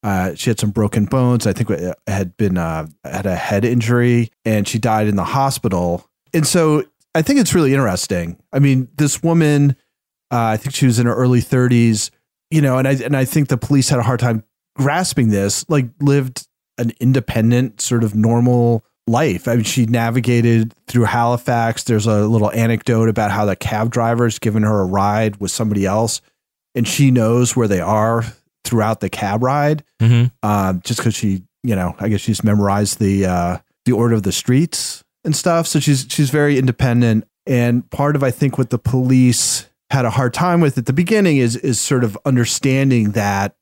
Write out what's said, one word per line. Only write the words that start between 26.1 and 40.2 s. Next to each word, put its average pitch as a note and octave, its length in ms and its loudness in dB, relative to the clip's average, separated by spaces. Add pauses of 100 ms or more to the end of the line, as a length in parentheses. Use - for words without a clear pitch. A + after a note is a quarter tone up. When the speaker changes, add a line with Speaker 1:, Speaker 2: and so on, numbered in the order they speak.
Speaker 1:
and B2 140 -2
she C3+ 240 2
knows A#2+ 440 2
where A#2 120 2
they F#2+ 140 0
are, A2 420 0 (460)
throughout A2 300 0
the F#2+ 100 -4
cab G#2+ 340 -4
ride, D3 400 0 (160)
Speaker 2:
Mm-hmm. A#2 280 4 (160)
Speaker 1:
uh, G2+ 300 0 (100)
just - 180 -6
'cause A2+ 140 -2
she, F#2+ 280 -2 (200)
you A#2 120 -2
know, F2+ 240 -4
I G2 100 -4
guess G2+ 120 0
she's G#2+ 220 -2
memorized G2+ 560 0
the, G2 260 2
uh, F2+ 320 -2 (280)
the B2 60 2
order A2+ 240 2
of G#2 80 -2
the F#2+ 80 -2
streets - 720 -2 (220)
and D#3 100 0
stuff. E3 320 0
So D3+ 120 0
she's, C#3 300 0
she's C#3+ 200 0
very D3 280 2
independent. A#2+ 680 2 (200)
And A#2+ 440 0
part D3 260 -2
of, C#3 80 0
I C3 80 0
think, C3+ 260 -2
what B2+ 120 -2
the B2 100 -2
police B2+ 880 0 (220)
had C3+ 160 0
a A2+ 60 0
hard B2 220 0